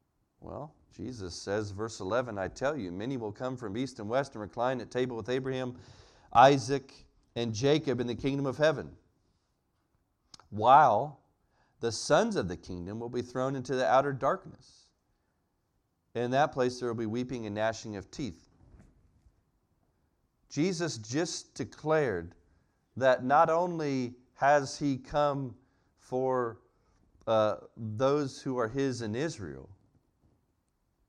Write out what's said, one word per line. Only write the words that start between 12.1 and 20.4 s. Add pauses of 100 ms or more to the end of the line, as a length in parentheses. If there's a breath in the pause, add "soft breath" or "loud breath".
of
the
kingdom
will
be
thrown
into
the
outer
darkness. (1300)
In
that
place
there
will
be
weeping
and
gnashing
of
teeth." (2000)